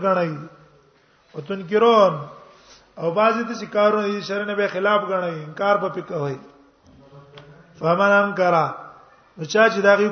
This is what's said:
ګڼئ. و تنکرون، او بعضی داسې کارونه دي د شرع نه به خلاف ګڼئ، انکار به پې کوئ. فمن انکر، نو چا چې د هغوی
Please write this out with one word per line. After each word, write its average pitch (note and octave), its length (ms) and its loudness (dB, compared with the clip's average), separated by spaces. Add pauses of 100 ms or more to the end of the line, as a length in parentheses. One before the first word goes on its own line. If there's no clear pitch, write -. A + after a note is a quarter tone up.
ګڼئ. F3+ 320 0 (1040)
و D#3+ 60 -10
تنکرون، G3 760 2 (840)
او D#3+ 120 -4
بعضی A3+ 340 0
داسې G#3 280 -10
کارونه G#3 340 2
دي G3+ 140 -4
د - 40 -12
شرع G3+ 200 -6
نه G#3 100 -6
به G3+ 140 0
خلاف G3+ 320 0
ګڼئ، F#3 340 -4 (100)
انکار G3 320 0
به F#3+ 120 -4
پې F3+ 200 -8
کوئ. C#3+ 280 -6 (1400)
فمن F3+ 320 2
انکر، F#3 440 2 (840)
نو D#3+ 80 -10
چا A3 240 4
چې G3+ 120 0
د G3 60 2
هغوی G3+ 260 4